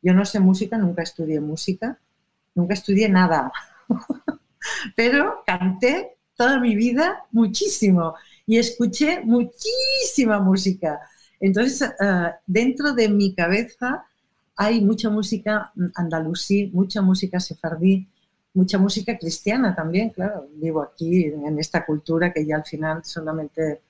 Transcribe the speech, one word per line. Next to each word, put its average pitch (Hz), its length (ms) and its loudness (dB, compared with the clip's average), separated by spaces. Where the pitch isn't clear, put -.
Yo 180 120 4
no 196 120 4
sé 208 140 -4
música, 190 380 2
nunca 175 260 -2
estudié 156 360 -4
música, 170 600 -6
nunca 180 180 0
estudié 202 360 2
nada, 165 420 2
<laughs> - 1080 -8
pero 277 500 0
canté 190 720 0
toda 254 240 2
mi 240 160 2
vida 247 560 0
muchísimo 196 840 2
y 220 100 4
escuché 240 680 0
muchísima 277 1160 0
música. 190 600 0
Entonces, 208 420 2
eh, 190 500 0
dentro 254 460 0
de 233 160 2
mi 202 260 2
cabeza 233 680 -2
hay 214 260 2
mucha 214 280 2
música 208 600 -2
andalusí, 175 760 -2
mucha 190 280 0
música 185 380 2
sefardí, 180 680 0
mucha 185 240 2
música 196 400 0
cristiana 202 560 -2
también, 175 360 -2
claro. 190 360 -6
Vivo 156 280 -2
aquí 170 420 0
en 147 320 -4
esta 160 280 -4
cultura 165 460 -2
que 156 140 -4
ya 151 120 -2
al 151 80 -6
final 156 380 -6
solamente 156 880 -6